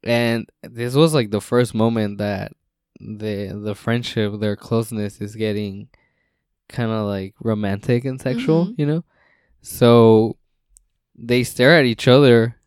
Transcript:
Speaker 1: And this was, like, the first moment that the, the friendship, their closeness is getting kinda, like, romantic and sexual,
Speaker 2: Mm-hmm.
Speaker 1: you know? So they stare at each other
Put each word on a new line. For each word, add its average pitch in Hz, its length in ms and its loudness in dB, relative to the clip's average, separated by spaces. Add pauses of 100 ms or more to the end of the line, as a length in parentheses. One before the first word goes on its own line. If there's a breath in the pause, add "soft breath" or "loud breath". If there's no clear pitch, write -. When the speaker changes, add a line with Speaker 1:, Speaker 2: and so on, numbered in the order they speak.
Speaker 1:
And 117 420 -2 (160)
this 120 320 -10
was, 156 200 4
like, 117 160 0
the 104 100 -2
first 123 340 0
moment 110 440 -2
that 104 340 -6 (480)
the, 104 580 -10
the 104 160 -8
friendship, 113 640 -4
their 104 160 -4
closeness 110 680 -6
is 107 120 -12
getting 104 540 -6 (800)
kinda, 110 360 -4
like, 98 360 -6
romantic 107 640 -2
and 131 160 -8
sexual, 156 460 -2
Speaker 2:
Mm-hmm. 226 160 -10
Speaker 1:
you 143 40 -2
know? 156 180 -4 (580)
So 113 760 4 (800)
they 120 240 -2
stare 123 360 4
at 139 80 2
each 117 200 -2
other 120 500 6 (100)